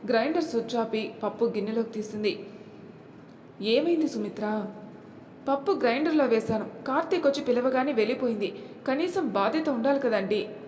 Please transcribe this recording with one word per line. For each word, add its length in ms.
గ్రైండర్ 360
స్విచ్ 320
ఆపి 460
పప్పు 220
గిన్నెలోకి 460
తీసింది. 420
"ఏమైంది 460
సుమిత్ర? 360
పప్పు 240
గ్రైండర్లో 520
వేశాను, 420
కార్తీక్ 380
వచ్చి 180
పిలవగానే 480
వెళ్ళిపోయింది, 580
కనీసం 400
బాధ్యత 400
ఉండాలి 320
కదండి." 480